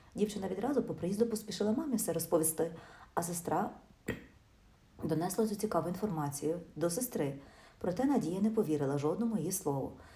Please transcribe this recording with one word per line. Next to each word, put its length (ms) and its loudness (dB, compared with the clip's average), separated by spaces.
Дівчина 320 0
відразу 360 0
по 100 -4
приїзду 340 0
поспішила 440 -2
мамі 240 0
все 180 0
розповісти, 580 2
а 100 0
сестра 460 -2
<clears throat> 960 -12
донесла 440 2
цю 80 -4
цікаву 340 0
інформацію 680 -2
до 140 2
сестри. 500 -2
Проте 260 0
Надія 360 2
не 80 4
повірила 480 2
жодному 400 2
її 140 0
слову. 400 -2